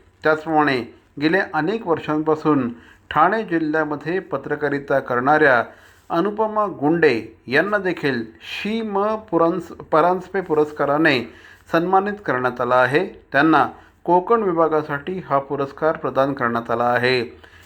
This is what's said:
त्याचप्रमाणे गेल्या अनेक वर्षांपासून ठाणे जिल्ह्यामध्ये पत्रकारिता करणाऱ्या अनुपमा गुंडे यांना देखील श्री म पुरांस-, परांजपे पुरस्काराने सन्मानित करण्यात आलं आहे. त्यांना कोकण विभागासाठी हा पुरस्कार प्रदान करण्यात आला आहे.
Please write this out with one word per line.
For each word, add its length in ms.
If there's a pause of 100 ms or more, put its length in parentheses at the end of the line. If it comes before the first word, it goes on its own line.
(240)
त्याचप्रमाणे 680 (280)
गेल्या 320
अनेक 340
वर्षांपासून 840 (420)
ठाणे 320
जिल्ह्यामध्ये 760
पत्रकारिता 800
करणाऱ्या 640 (460)
अनुपमा 560
गुंडे 720 (100)
यांना 300
देखील 460 (180)
श्री 400
म 340
पुरांस-, 580
परांजपे 680
पुरस्काराने 920 (380)
सन्मानित 420 (120)
करण्यात 360
आलं 140
आहे. 320 (240)
त्यांना 360 (360)
कोकण 400
विभागासाठी 840
हा 100
पुरस्कार 580
प्रदान 360
करण्यात 380
आला 140
आहे. 540 (260)